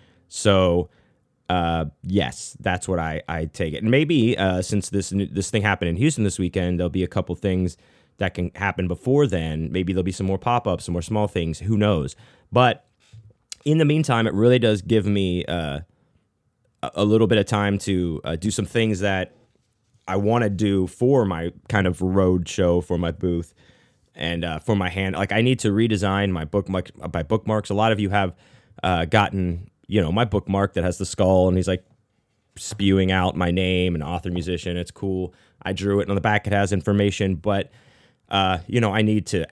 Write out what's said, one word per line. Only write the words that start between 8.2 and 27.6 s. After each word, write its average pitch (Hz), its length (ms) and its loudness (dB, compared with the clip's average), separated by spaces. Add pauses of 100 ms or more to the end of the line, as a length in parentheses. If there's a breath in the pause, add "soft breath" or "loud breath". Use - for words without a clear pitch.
can 90 220 -4
happen 92 320 -4
before 127 400 2
then. 80 440 -2
Maybe 90 220 -2
there'll 92 100 0
be 95 80 -2
some 95 140 -4
more 95 140 -2
pop-ups, 120 460 -2
some 87 80 -4
more 85 100 -2
small 107 240 -2
things. 82 320 -4
Who 104 180 0
knows? 95 380 0 (360 soft breath)
But 123 360 2 (760 soft breath)
in 151 140 2
the 160 80 4
meantime, 143 400 2
it 107 80 -2
really 120 240 6
does 107 240 2
give 104 240 2
me, 95 400 0
uh, 76 360 -4 (1000)
a, - 140 -6
a 101 100 2
little 110 220 4
bit 107 100 4
of 101 80 2
time 101 340 0
to, 90 440 -2
uh, 80 140 -4
do 92 120 -4
some 104 160 -4
things 110 360 -2
that 95 340 -2 (720)
I 92 80 -2
wanna 107 340 2
do 98 380 0
for 123 380 2
my 87 260 -4 (180)
kind 98 160 2
of 90 160 0
road 92 480 2
show, 87 320 2
for 85 160 -4
my 85 140 -2
booth, 87 420 -4 (640 soft breath)
and, 85 280 -6
uh, 80 140 -4
for - 180 -2
my 92 140 0
hand. 92 260 -4
Like, 95 160 -2
I 113 120 2
need 127 160 2
to 110 100 0
redesign 101 600 0
my 80 140 -4
bookmark-, 90 680 -4
my 85 80 -2
bookmarks. 107 480 -2